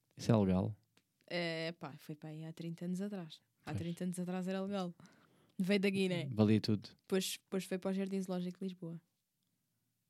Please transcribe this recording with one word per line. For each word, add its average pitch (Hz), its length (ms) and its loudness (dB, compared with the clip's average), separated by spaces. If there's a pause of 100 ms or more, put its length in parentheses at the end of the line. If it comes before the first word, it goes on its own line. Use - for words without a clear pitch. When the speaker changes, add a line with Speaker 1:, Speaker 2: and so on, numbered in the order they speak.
(160)
Speaker 1:
Isso - 160 2
é 113 60 8
legal? 98 360 4 (560)
Speaker 2:
É, 165 440 -2
pá, 143 240 -12
foi 156 180 -14
pá, 156 140 -14
aí 156 160 -10
há 160 80 -10
trinta 170 320 -8
anos 180 160 -4
atrás. 196 400 -8 (240)
Há 151 60 -6
Speaker 1:
Pois. 107 80 -4
Speaker 2:
trinta 170 240 -6
anos 180 160 -4
atrás 180 280 -4
era 190 140 -2
legal. 190 320 -2 (640)
Veio 196 220 4
da 202 100 4
Guiné. 185 420 2
Speaker 1:
Valia 107 300 6
tudo. 107 260 0 (140)
Speaker 2:
Depois, - 420 0
depois 185 220 -4
foi 190 120 -2
para 190 140 -2
o - 20 0
Jardim 190 280 -2
Zoológico 180 380 -4
de 190 60 -6
Lisboa. 170 340 -8 (1120)